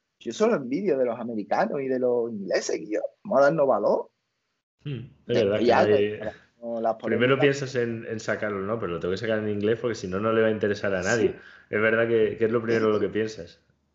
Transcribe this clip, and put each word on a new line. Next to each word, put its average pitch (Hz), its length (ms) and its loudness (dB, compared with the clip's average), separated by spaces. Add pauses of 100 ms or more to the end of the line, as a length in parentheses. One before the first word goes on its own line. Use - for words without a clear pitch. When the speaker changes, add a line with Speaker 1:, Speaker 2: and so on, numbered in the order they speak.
(200)
Speaker 1:
Yo 113 120 -8
solo 214 240 2
envidio 143 400 -2
de 131 80 2
los 120 140 -2
americanos 120 640 -2
y 131 60 -4
de 127 100 0
los 120 320 0
ingleses, 113 480 -2
que - 100 -14
yo, 104 120 -2 (240)
vamos 113 160 2
a - 40 8
darnos 143 220 4
valor. 120 440 0 (760)
Speaker 2:
Hmm, 143 140 -8
es - 120 -14 (160)
Speaker 1:
Te 120 80 0 (100)
Speaker 2:
verdad 101 140 2
Speaker 1:
voy 110 80 0
Speaker 2:
que 117 60 8
Speaker 1:
a 120 140 6
Speaker 2:
no 104 80 6
hay 104 240 2 (420)
Speaker 1:
no, 117 200 -6
las 113 160 0
Speaker 2:
Primero 117 400 2
Speaker 1:
polémicas. 143 40 0
Speaker 2:
piensas 139 340 2
en, 117 340 -4
en 110 120 -8
sacarlo, 104 400 -4
¿no? 104 180 -4
Pero 95 140 -6
lo 82 80 -6
tengo 87 120 -2
que 95 60 -2
sacar 110 200 -2
en 107 120 -4
inglés 104 300 0
porque 117 140 -2
si 101 140 -8
no, 92 100 -4
no 110 140 0
le 113 80 4
va 110 80 4
a - 20 2
interesar 104 440 -2
a 90 80 -2
nadie. 104 300 2
Speaker 1:
Sí. - 20 -16 (360)
Speaker 2:
Es 110 100 0
verdad 113 280 2
que, 110 300 2
que 113 80 0
es 107 40 0
lo 117 120 0
primero 113 240 0
Speaker 1:
Sí. 110 60 4
Speaker 2:
lo 107 80 2
que 101 100 0
piensas. 107 500 -6 (340)